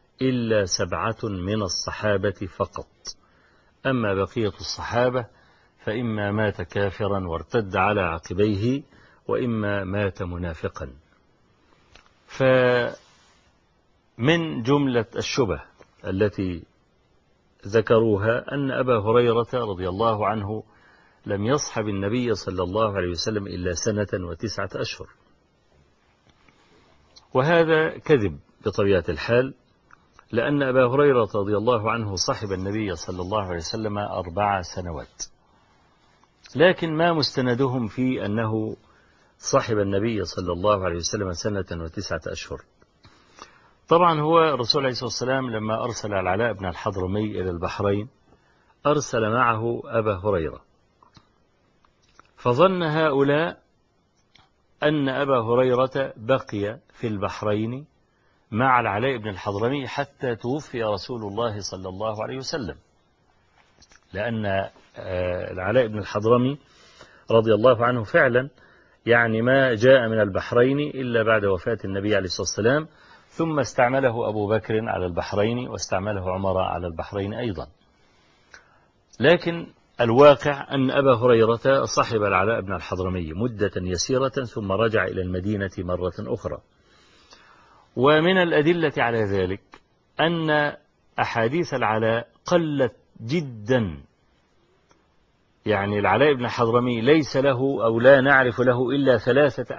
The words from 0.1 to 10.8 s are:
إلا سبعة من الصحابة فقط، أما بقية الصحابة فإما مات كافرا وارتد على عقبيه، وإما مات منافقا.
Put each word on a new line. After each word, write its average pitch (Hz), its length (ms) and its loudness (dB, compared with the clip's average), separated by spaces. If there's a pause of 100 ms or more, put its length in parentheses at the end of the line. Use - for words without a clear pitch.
إلا 117 420 0
سبعة 92 600 -4
من 101 380 -4
الصحابة 98 920 -4
فقط، - 320 -6 (1000)
أما 117 280 0
بقية 98 460 -2
الصحابة 120 640 -2 (580)
فإما 107 480 -2
مات 104 300 0
كافرا 98 680 -4
وارتد 95 480 -4
على 101 240 2
عقبيه، 101 840 -2 (460)
وإما 107 560 -2
مات 98 380 -4
منافقا. 87 680 -8 (1300)